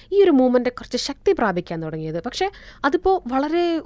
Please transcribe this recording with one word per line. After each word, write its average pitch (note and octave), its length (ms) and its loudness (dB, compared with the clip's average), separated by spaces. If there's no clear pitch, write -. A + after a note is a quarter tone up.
ഈ G4+ 80 6
ഒരു F#4 80 6
മൂവ്മെന്റ് B3+ 400 4
കുറച്ച് - 260 -10
ശക്തി - 360 -2
പ്രാപിക്കാൻ F3+ 500 -2
തുടങ്ങിയത്. D#3 440 -8
പക്ഷേ F#4 240 -4
അതിപ്പോ F4+ 420 0
വളരെ D#4 600 -2